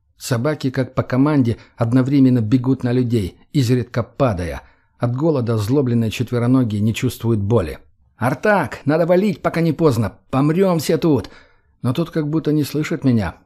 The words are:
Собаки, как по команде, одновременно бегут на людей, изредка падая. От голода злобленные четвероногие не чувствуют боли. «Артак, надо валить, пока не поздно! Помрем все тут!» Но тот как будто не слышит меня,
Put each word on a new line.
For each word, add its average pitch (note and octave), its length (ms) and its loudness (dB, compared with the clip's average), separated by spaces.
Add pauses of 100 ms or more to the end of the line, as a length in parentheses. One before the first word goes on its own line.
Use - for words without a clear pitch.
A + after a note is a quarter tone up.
(180)
Собаки, C3+ 520 -4
как B2+ 240 -4
по - 80 -4
команде, B2+ 560 2 (200)
одновременно B2+ 640 2
бегут C3 420 0
на B2 80 -2
людей, A#2 480 -2 (140)
изредка B2 500 0
падая. F2 580 -4 (380)
От A#2+ 160 -2
голода B2+ 420 2
злобленные A#2 540 0
четвероногие A#2+ 680 0
не A2 120 2
чувствуют A2+ 460 -2
боли. G2+ 400 0 (380)
«Артак, D3+ 640 0
надо D#3+ 240 2
валить, F3+ 340 0
пока E3 200 -4
не E3 100 2
поздно! B2 460 0 (120)
Помрем D#3+ 500 0
все D#3 180 0
тут!» C#3 320 0 (520)
Но D3+ 120 -2
тот D#3+ 180 -4
как D3+ 180 -4
будто D#3 220 -2
не D3+ 120 0
слышит D3+ 420 -6
меня, A2 400 0